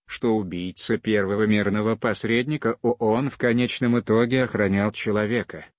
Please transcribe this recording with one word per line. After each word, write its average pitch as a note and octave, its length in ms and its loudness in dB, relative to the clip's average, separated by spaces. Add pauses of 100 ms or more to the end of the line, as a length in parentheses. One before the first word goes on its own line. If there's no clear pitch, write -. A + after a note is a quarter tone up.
что A2+ 300 0
убийца F#2 640 -4
первого G#2 480 0
мирного G#2+ 500 2
посредника A#2 840 -2
оон A#2 460 0
в - 80 -10
конечном A#2+ 640 0
итоге A#2+ 460 2
охранял G2+ 480 0
человека, G#2+ 720 -4 (120)